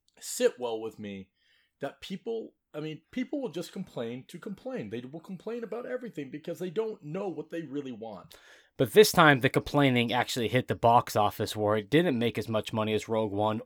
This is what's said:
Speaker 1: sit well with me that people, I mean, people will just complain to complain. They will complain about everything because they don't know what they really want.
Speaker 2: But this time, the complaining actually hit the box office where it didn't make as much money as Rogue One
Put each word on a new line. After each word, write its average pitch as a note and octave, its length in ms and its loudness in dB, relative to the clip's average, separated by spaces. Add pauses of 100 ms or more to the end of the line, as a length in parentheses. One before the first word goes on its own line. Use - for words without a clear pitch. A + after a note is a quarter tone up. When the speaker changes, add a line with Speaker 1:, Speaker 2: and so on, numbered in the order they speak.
(200)
Speaker 1:
sit - 380 0
well A#2 220 -4
with A2 180 -10
me G2+ 300 -12 (520)
that C#3 200 -10
people, A3+ 520 -8 (200)
I D3+ 80 -10
mean, D#3 200 -10 (100)
people C4 320 -6
will A#3 80 -6
just D#3+ 220 -10
complain B2+ 560 -8
to F3 100 -16
complain. G3 520 -10
They A#2 100 -6
will C3+ 200 -12
complain A3 440 -10
about A3 220 -8
everything A3+ 440 -10
because D#3 280 -10
they F#3 120 -6
don't A3 340 -6
know F#3 240 -6
what D#3 220 -10
they E3+ 120 -6
really C3+ 300 -8
want. G#2+ 420 -14 (420)
Speaker 2:
But B2+ 160 2
this G#3 200 10
time, D3 280 8
the C3 80 4
complaining B2+ 640 2
actually A#2 360 0
hit B2 180 0
the A2+ 80 -2
box A#2 400 4
office G#2 400 0
where G#2+ 220 2
it G#2 140 -4
didn't D3+ 280 4
make A#2 200 0
as A2 100 -4
much A2 240 -2
money G#2+ 220 0
as G#2 140 -2
Rogue A2 240 0
One G#2+ 340 0